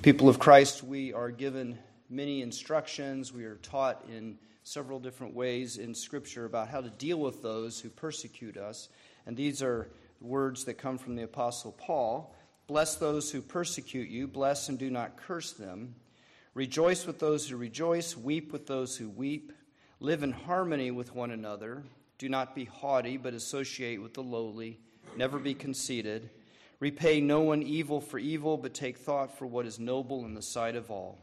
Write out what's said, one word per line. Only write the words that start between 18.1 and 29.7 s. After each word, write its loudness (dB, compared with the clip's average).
Weep -2
with -10
those -2
who -8
weep. -6
Live 0
in 0
harmony 0
with -6
one -4
another. -8
Do -6
not 0
be -6
haughty, 0
but -6
associate -6
with -14
the -8
lowly. -6
Never 0
be -2
conceited. -4
Repay 4
no 6
one 4
evil -2
for -8
evil, 0
but -6
take -6
thought -2
for -8
what -2
is -8